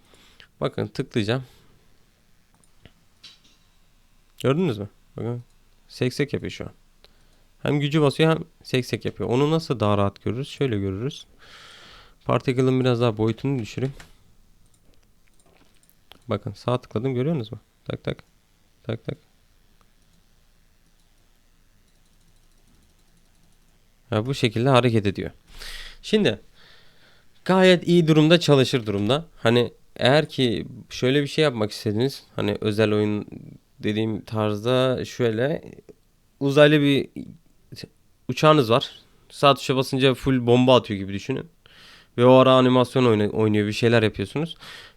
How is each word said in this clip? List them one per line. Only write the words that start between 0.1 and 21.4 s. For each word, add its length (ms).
Bakın 260
tıklayacağım. 560
Gördünüz 340
mü? 120
Bakın 260
seksek 460
yapıyor 180
şu 120
an. 80
Hem 160
gücü 220
basıyor 280
hem 140
seksek 420
yapıyor. 240
Onu 220
nasıl 280
daha 180
rahat 260
görürüz? 260
Şöyle 300
görürüz. 460
Particle'ın 540
biraz 220
daha 160
boyutunu 420
düşüreyim. 340
Bakın 240
sağ 300
tıkladım, 320
görüyorsunuz 380
mu? 80
Tak 180
tak. 200
Tak 220
tak. 120